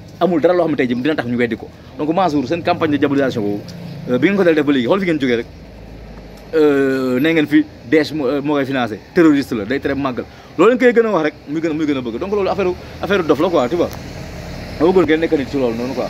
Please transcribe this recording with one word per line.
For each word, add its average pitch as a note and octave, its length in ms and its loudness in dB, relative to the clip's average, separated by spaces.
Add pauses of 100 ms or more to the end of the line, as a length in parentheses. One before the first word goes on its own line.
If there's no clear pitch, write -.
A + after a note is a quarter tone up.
(200)
amul E3+ 200 2
dara E3+ 140 4
loo F3 100 2
xam D#3+ 60 0
ne C#3+ 60 -2
tey C3+ 120 0
jii A#2+ 140 -2
dina D3+ 120 0
tax A#2+ 140 -4
ñu A#2+ 80 -2
weddi A#2 200 0
ko. - 120 -10 (300)
Donc D#3 160 -2
Mansour, D3 340 0
seen E3+ 140 -2
campagne E3 300 0
de C#3+ 40 2
diabolisation C#3 460 0
boobu, G#2 180 -2 (500)
euh, B2 80 2
bi C#3+ 100 4
ngeen G3+ 100 2
ko F#3+ 60 2
dal E3 100 4
def D3+ 100 2
ba D3 80 2
léegi, B2+ 140 0
xool F#3 140 2
fi F#3+ 60 -4
ngeen D#3+ 140 0
jógee B2 160 2
rek. A#2 100 -4 (1080)
Euh, C3+ 640 2
nee D#3+ 160 2
ngeen D3+ 140 2
fi D3+ 160 4 (260)
Daesh D3 220 2
moo, D3+ 160 -2
euh, C#3+ 140 -2
moo D3 120 -2
koy C#3 120 0
financé, A#2+ 320 -2 (160)
terroriste D3+ 400 4
la, G#2 100 -4
day B2+ 160 -2
tere C#3 140 -4
màggal. C3 300 -4 (320)
Loolu F#3+ 180 6
lañ A#3 40 0
koy A#3+ 140 6
gën A3+ 140 4
a A3 40 -2
wax E3 140 2
rek, D3+ 100 -2 (140)
muy D3+ 120 -4
gën D#3+ 100 -2
a, D3+ 40 -4
muy D#3 120 -2
gën C#3+ 100 0
a C3 40 -4
bëgg. A#2+ 200 -6
Donc F#3 100 -6
loolu G3+ 180 0
affaire, F#3 200 0 (340)
affaire F#3 220 0
dof D3 160 2
la F3+ 80 2
quoi, D3 200 2
tu C#3 60 -4
vois. D#3 140 2 (880)
Ma D3+ 80 4
bëggoon F#3 200 6
ngeen D#3 140 2
nekk D#3+ 120 -2
nit C3+ 180 0
ci C#3+ 60 -4
loolu B2 200 0
noonu B2 180 -6
quoi. A#2 160 -4